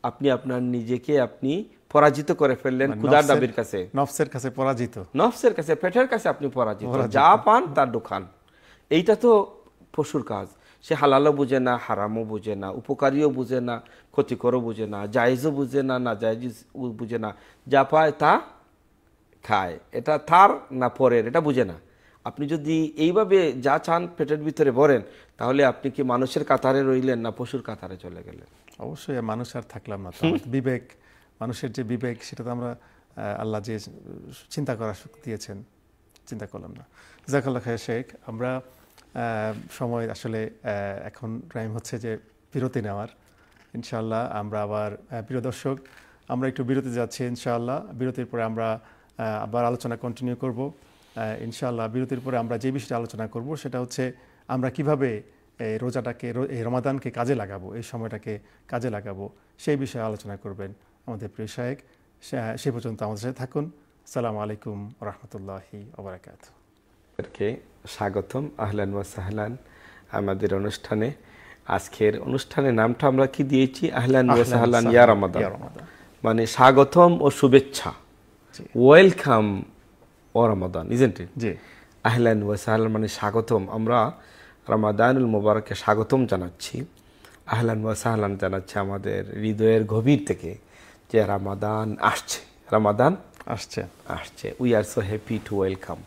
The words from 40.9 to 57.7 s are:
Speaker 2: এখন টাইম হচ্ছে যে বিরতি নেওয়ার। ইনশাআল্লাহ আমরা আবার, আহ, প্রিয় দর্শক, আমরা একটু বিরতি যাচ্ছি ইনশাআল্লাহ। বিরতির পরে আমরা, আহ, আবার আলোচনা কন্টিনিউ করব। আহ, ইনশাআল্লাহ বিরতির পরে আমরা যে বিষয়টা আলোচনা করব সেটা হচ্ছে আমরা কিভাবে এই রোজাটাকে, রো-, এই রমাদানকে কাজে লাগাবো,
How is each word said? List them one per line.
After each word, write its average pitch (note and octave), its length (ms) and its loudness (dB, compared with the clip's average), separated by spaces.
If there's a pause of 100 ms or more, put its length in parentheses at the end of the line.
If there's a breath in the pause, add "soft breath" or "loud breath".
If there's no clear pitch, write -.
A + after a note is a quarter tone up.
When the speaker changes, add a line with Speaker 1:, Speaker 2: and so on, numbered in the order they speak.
Speaker 2:
এখন A2 340 -12 (120)
টাইম A2 180 -8
হচ্ছে A2+ 280 -10
যে A2 180 -8 (360)
বিরতি B2+ 280 -4
নেওয়ার। G#2 260 -8 (680 soft breath)
ইনশাআল্লাহ A2+ 560 -6
আমরা G#2 320 -6
আবার, G#2 300 -4
আহ, - 280 -12
প্রিয় B2+ 200 -6
দর্শক, C3 360 -6 (500 soft breath)
আমরা B2+ 200 -4
একটু C3 160 -6
বিরতি C3 300 -2
যাচ্ছি A#2+ 320 -6
ইনশাআল্লাহ। A#2+ 680 -6
বিরতির B2+ 320 -6
পরে A#2 180 -6
আমরা, A2 360 -4 (380 soft breath)
আহ, A2 260 -6
আবার A#2+ 220 -2
আলোচনা A#2+ 300 -4
কন্টিনিউ B2 400 -6
করব। C3 360 -6 (440 soft breath)
আহ, A2 280 -6
ইনশাআল্লাহ A#2 440 -6
বিরতির B2+ 320 -4
পরে B2+ 180 -4
আমরা A#2 200 -4
যে C3 140 -4
বিষয়টা C3 240 -6
আলোচনা A2+ 320 -6
করব B2 280 -8
সেটা C3 240 -8
হচ্ছে B2+ 320 -6 (360 soft breath)
আমরা B2+ 220 -2
কিভাবে C3 520 -2 (380 soft breath)
এই A2 180 -4
রোজাটাকে, A#2+ 560 -6
রো-, B2+ 140 -4
এই A#2+ 160 -6
রমাদানকে B2 480 -4
কাজে A#2+ 240 -2
লাগাবো, G2 380 -8